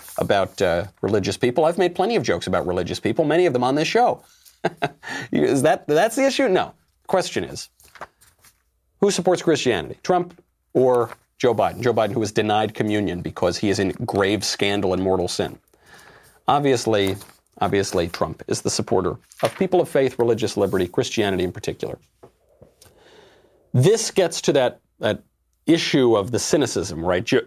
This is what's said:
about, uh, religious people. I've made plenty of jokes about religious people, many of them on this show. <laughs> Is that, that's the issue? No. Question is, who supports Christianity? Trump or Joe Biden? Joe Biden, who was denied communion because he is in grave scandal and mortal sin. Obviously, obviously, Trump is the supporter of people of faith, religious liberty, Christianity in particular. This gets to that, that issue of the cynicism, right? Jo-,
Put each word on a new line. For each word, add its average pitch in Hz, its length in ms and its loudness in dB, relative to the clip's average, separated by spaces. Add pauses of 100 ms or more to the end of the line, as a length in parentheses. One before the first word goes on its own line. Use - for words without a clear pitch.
(180)
about, 98 420 0
uh, 87 240 0 (160)
religious 101 380 -2
people. 127 260 2
I've 170 140 0
made 180 160 2
plenty 220 220 -2
of 151 60 0
jokes 90 240 -2
about 87 200 0
religious 87 340 -4
people, 151 240 0
many 165 220 2
of 139 80 0
them 123 100 0
on 135 120 2
this 156 120 0
show. 185 340 0 (400)
<laughs> - 720 -8
Is 135 300 2
that, 165 240 2
that's 180 300 2
the 269 100 4
issue? 269 220 2
No. 170 260 0 (320)
Question 170 380 -2
is, - 260 -14 (1300)
who 202 100 4
supports 180 300 0
Christianity? 104 640 0
Trump 180 360 -2 (360)
or 123 360 2 (280)
Joe 120 160 2
Biden? 92 260 -2
Joe 120 140 0
Biden, 107 180 0
who 113 80 -2
was 101 100 -2
denied 107 440 0
communion 104 480 -2
because 87 340 -2
he 104 140 0
is 95 80 0
in 95 140 0 (120)
grave 98 400 0
scandal 101 480 -2
and 92 100 -2
mortal 92 260 0
sin. - 300 -6 (880)
Obviously, 113 680 2 (460)
obviously, 98 460 0
Trump 80 400 -6
is - 120 -4
the - 80 -4
supporter 95 480 -2 (260)
of - 140 -4
people 185 240 0
of 156 80 0
faith, 135 300 0
religious 110 400 0
liberty, 92 280 0
Christianity 101 580 -2
in 90 80 -4
particular. - 460 -8 (1700)
This 190 380 4
gets 170 320 0
to 175 120 2
that, 127 260 2 (180)
that 107 240 -2 (440)
issue 143 500 4
of 101 160 0
the 135 80 -2
cynicism, 101 640 -2
right? 90 200 0
Jo-, 127 220 0